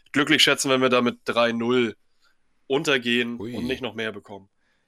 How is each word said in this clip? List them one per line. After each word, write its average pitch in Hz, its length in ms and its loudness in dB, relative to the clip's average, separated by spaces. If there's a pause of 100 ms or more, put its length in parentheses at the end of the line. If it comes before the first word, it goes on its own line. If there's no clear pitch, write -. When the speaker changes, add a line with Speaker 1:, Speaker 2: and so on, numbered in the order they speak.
(120)
Speaker 1:
glücklich 143 300 2
schätzen, 139 280 2
wenn 131 100 2
wir 131 80 4
da 123 120 4
mit 120 240 -2
drei 117 280 0
null 117 440 0 (720)
untergehen 123 720 0
Speaker 2:
Ui. 120 160 -10
Speaker 1:
und 120 100 -4
nicht 123 160 -6
noch 110 120 -8
mehr 113 180 -6
bekommen. 98 360 -18 (400)